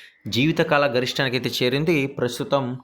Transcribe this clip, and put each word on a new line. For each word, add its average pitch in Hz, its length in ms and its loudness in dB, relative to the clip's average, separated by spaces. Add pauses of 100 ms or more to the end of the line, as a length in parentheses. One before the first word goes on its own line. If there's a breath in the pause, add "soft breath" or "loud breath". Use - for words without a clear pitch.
(280 loud breath)
జీవితకాల 147 580 2
గరిష్టానికి 127 500 0
అయితే 127 300 -2
చేరింది. 143 420 2
ప్రస్తుతం 127 760 -4